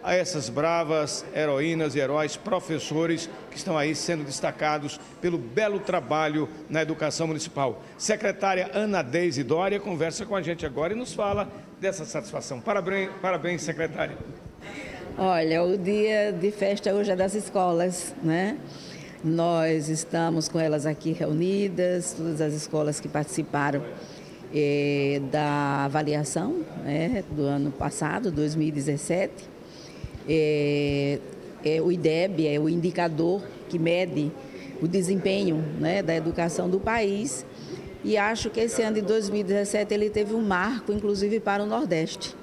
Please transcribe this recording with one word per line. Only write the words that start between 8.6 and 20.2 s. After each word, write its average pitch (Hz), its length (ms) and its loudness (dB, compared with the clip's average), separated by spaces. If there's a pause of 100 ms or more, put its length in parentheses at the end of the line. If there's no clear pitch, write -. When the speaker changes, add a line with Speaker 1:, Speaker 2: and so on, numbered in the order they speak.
Speaker 1:
Ana 202 300 2
Deise 143 400 0
Dória 180 360 2
conversa 170 460 -2
com 196 100 -2
a 190 60 0
gente 165 240 -4
agora 151 280 -2
e - 20 -2
nos 254 180 -6
fala 202 340 0 (320)
dessa 185 260 -2
satisfação. 135 540 -6
Parabéns, 190 500 0 (120)
parabéns, 175 400 0
secretária. 156 560 -2 (1000)
Speaker 2:
Olha, 170 460 4
o 180 140 2
dia 208 560 2
de 185 180 2
festa 202 420 0
hoje 202 160 2
é 185 60 2
das 185 180 2
escolas, 180 880 2
né? 180 360 2 (680)
Nós 160 640 2
estamos 165 640 0